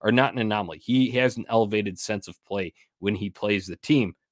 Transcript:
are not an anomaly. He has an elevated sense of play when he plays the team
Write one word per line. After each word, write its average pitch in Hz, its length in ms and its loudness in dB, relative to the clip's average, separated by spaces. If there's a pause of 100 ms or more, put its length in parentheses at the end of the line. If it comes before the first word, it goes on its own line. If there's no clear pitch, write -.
are - 100 4
not 127 220 4
an 127 40 -4
anomaly. 104 400 -2
He 127 340 2
has 123 260 0
an 101 100 -10
elevated 107 500 0
sense 104 300 -6
of - 160 -20
play 95 300 -6 (240)
when 101 160 -2
he 98 160 -6
plays 101 360 -2
the 90 100 -10
team 123 380 2 (180)